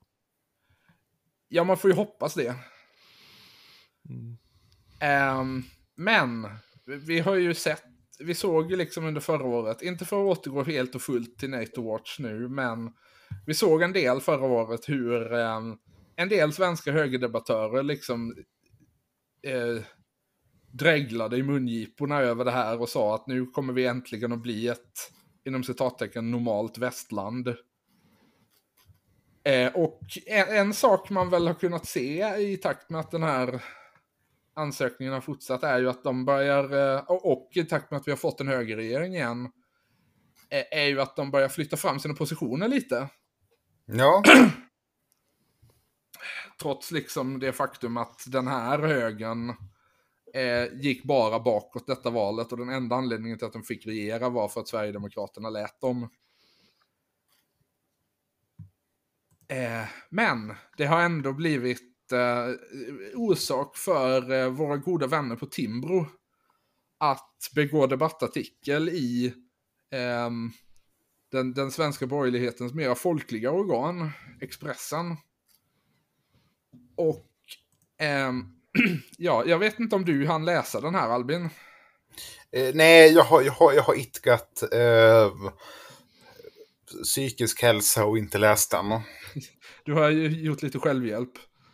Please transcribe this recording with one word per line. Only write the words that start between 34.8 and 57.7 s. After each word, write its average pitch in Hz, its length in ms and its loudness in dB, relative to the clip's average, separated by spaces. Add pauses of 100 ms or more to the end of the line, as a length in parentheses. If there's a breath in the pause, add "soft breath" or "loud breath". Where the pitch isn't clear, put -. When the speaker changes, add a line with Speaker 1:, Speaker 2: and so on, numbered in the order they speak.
Speaker 1:
har 131 60 -6
fortsatt 131 420 -8
är 135 160 2
ju 127 120 2
att 127 140 -8
de 127 200 -2
börjar, 139 720 2
eh, 139 80 -4
och, 180 280 0
och - 220 -2
i 170 100 0
takt 156 260 -4
med 143 100 -6
att - 60 -14
vi 147 60 -2
har 131 60 -2
fått 147 220 -4
en 139 80 -4
högerregering 120 680 -4
igen, 123 300 -6 (1080)
eh, 139 140 -2 (160)
är 143 60 2
ju 139 140 0
att 127 160 -4
de 139 140 -6
börjar 135 180 2
flytta 147 280 -6
fram 143 240 -2
sina 151 140 -6
positioner 160 540 -4
lite. 135 400 -2 (800)
Speaker 3:
Ja. 143 420 6
Speaker 1:
<clears throat> 320 40 10 (2250 loud breath)
Trots 143 280 -6
liksom 135 480 -6
det 131 140 -4
faktum 120 440 -6
att - 300 -8
den 127 200 -2
här 131 320 -2
högern, 117 680 -2 (880)
eh, 120 460 -2
gick 135 240 -2
bara 113 360 2
bakåt 113 460 -2
detta 127 240 -4
valet 113 420 -2
och 117 60 -8
den 123 100 -10
enda 127 280 -4
anledningen 113 420 -4
till 117 80 -6
att 104 60 -12
de 113 100 -12
fick - 240 -12
regera 110 420 -4
var 113 200 -2
för 117 120 -8
att - 80 -12
Sverigedemokraterna 104 840 -8
lät 104 300 -10
dem. 123 280 -4 (3500)